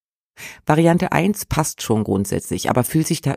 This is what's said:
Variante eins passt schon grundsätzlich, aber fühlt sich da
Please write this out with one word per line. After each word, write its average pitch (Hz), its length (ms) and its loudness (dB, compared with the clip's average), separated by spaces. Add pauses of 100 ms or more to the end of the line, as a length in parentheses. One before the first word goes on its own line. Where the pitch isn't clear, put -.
(640)
Variante 165 480 4
eins 190 320 0
passt - 380 -4
schon 110 220 0
grundsätzlich, 98 680 -2
aber 123 140 2
fühlt 160 220 0
sich 160 140 -2
da 139 160 -2